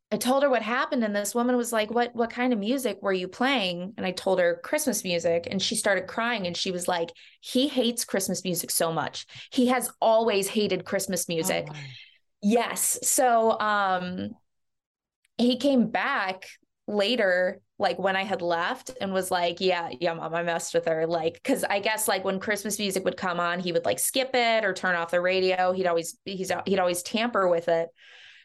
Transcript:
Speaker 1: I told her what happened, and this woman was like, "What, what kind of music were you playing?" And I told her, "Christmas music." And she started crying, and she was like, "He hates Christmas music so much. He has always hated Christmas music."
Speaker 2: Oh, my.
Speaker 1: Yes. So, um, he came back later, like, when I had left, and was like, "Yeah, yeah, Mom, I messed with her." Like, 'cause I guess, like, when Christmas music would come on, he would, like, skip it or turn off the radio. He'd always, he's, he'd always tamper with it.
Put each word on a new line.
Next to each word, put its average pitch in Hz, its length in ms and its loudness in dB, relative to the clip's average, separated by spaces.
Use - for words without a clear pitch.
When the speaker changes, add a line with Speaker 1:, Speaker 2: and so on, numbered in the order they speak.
Speaker 1:
I 214 40 0
told 254 280 2
her 285 60 4
what 233 120 2
happened, 254 400 -2
and 208 140 0
this 208 180 -2
woman 240 220 2
was 233 160 -2
like, 214 180 0
"What, 240 240 0
what 226 160 0
kind 247 220 0
of 226 80 2
music 226 420 -2
were 196 100 0
you 180 140 -2
playing?" 190 720 -2
And 190 100 -6
I 185 60 -2
told 185 260 0
her, 170 240 2
"Christmas 277 400 -2
music." 170 480 0
And 190 100 -2
she - 140 -2
started 196 320 0
crying, 226 400 -4
and 175 100 -6
she - 140 -4
was 180 160 -6
like, 170 240 0
"He 254 260 0
hates 233 380 0
Christmas 190 400 -2
music 175 260 -4
so 165 220 0
much. - 340 -6
He 247 180 2
has 247 220 -2
always 220 460 4
hated 185 380 0
Christmas 185 420 -2
music." 165 420 -2
Speaker 2:
Oh, 147 40 -14
my. 147 80 -14
Speaker 1:
Yes. 208 600 0
So, 233 560 4
um, 196 720 0
he 247 200 2
came 247 320 4
back 196 580 -2
later, 202 720 2
like, 180 200 0
when 190 160 0
I 190 80 0
had 190 200 -4
left, 170 580 -2
and 196 120 -4
was 185 200 0
like, 175 280 0
"Yeah, 175 280 0
yeah, 170 160 -2
Mom, 160 180 -8
I 170 120 -2
messed 170 300 -2
with 170 120 0
her." 160 220 2
Like, 165 340 -2
'cause 208 220 0
I 202 160 0
guess, 214 260 -2
like, 190 180 0
when 190 140 0
Christmas 202 400 -4
music 190 260 -2
would 175 120 -2
come 175 240 -2
on, 175 180 0
he 180 140 -2
would, 170 140 4
like, 170 120 2
skip 262 360 0
it 226 300 4
or 185 100 2
turn 185 200 0
off 170 160 -2
the 175 100 4
radio. 185 520 4
He'd 190 160 0
always, 170 360 0
he's, 185 280 -4
he'd 190 120 2
always 175 240 2
tamper 214 460 0
with 170 180 2
it. 165 220 2